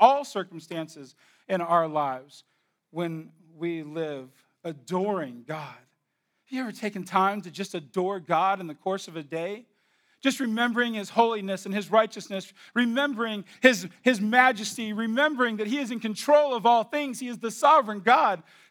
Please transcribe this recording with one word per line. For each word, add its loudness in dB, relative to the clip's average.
all 6
circumstances -10
in -2
our 2
lives, -4
when -8
we -6
live -8
adoring -6
God. -12
Have -20
you -6
ever -8
taken -8
time 2
to -16
just -10
adore -4
God 2
in -10
the -12
course -4
of -18
a -8
day? -8
Just 0
remembering 0
his -8
holiness 0
and -4
his -4
righteousness, 0
remembering 0
his, 4
his 4
majesty, 2
remembering 0
that -4
he -2
is -4
in -6
control 4
of -4
all 4
things. -6
He -8
is -10
the -6
sovereign 2
God. 2